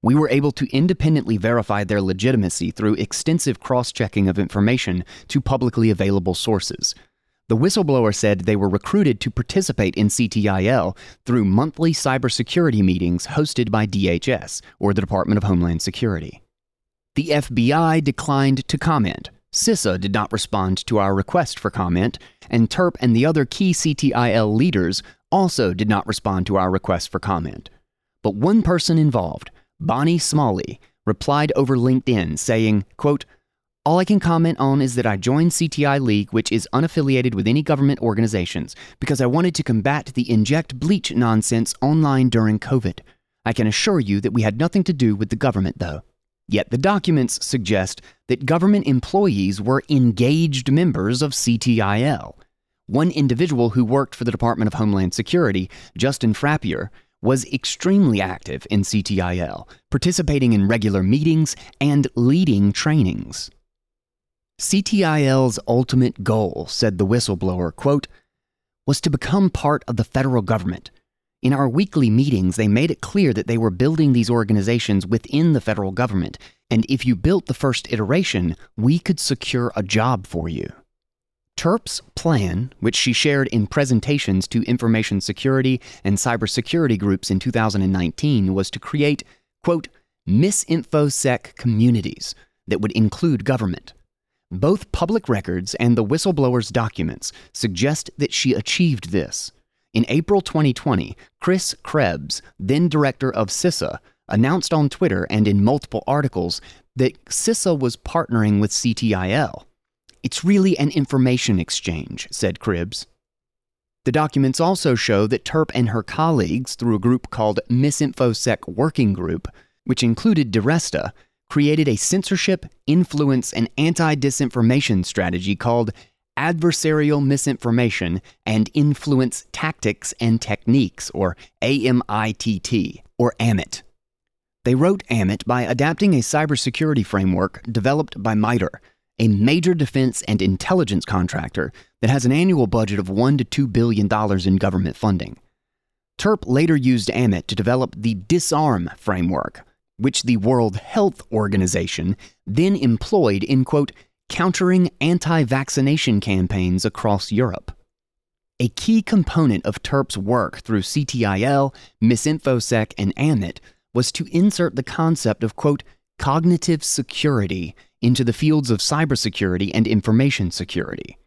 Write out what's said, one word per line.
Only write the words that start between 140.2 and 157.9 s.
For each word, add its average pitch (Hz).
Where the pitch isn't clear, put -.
and 107
intelligence 95
contractor 90
that 113
has 131
an 123
annual 156
budget 104
of 92
one 120
to 123
two 139
billion 113
dollars 98
in 95
government 92
funding. -
Terp 208
later 151
used 127
amit 107
to 101
develop 123
the 113
Disarm 139
framework, 87
which 127
the 117
World 110
Health -
Organization 95
then 170
employed 120
in, 131
quote, 147
"countering 180
anti-vaccination 139
campaigns 92
across 101
Europe." 110